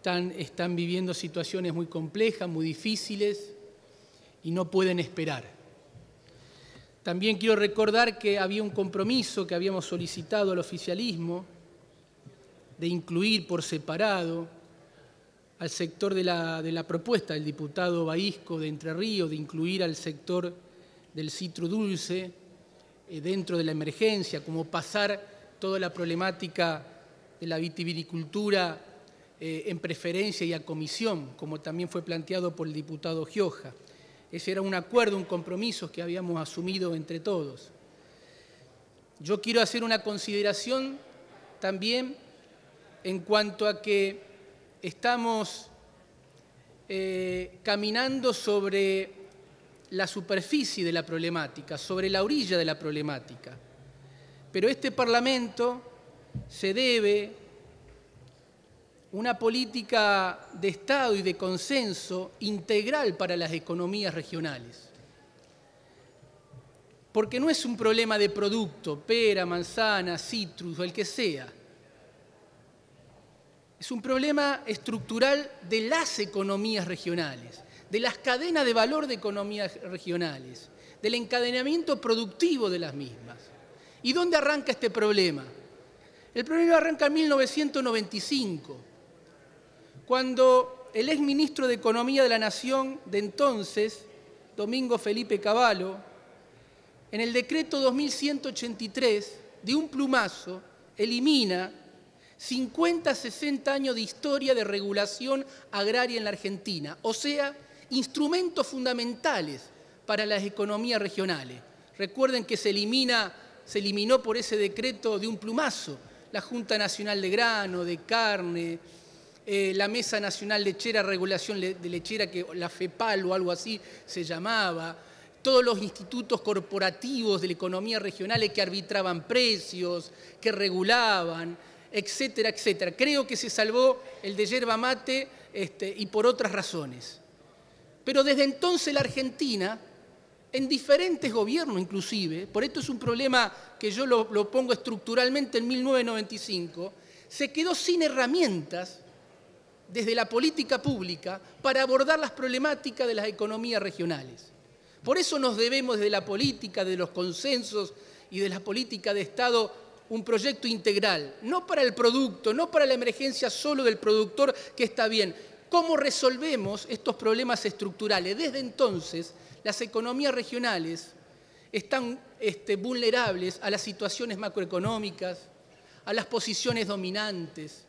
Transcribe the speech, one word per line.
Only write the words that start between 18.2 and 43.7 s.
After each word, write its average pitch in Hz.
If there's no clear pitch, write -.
de 156
Entre 160
Ríos, 190
de 156
incluir 165
al 160
sector 175
del 156
citro 170
dulce, 185
eh, 160
dentro 180
de 165
la 156
emergencia, 156
como 160
pasar 202
toda 190
la 180
problemática 170
de 170
la 165
vitivinicultura, 170
eh, 160
en 170
preferencia 175
y 170
a 160
comisión, 156
como 151
también 170
fue 170
planteado 175
por 165
el 156
diputado 156
Gioja. 170
Ese 180
era 196
un 196
acuerdo, 208
un 180
compromiso 180
que 170
habíamos 175
asumido 180
entre 160
todos. 160
Yo 196
quiero 233
hacer 233
una 226
consideración 208
también 233
en 185
cuanto 208
a 208